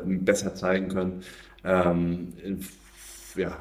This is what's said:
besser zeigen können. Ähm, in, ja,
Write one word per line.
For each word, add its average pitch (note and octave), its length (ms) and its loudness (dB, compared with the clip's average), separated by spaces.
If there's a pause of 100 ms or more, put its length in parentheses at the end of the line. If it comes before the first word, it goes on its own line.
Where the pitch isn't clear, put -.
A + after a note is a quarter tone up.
besser F#2+ 520 2
zeigen F#2 320 2
können. F#2 340 -2 (420)
Ähm, F2 680 2 (120)
in, F#2 140 -4 (800)
ja, F2+ 240 0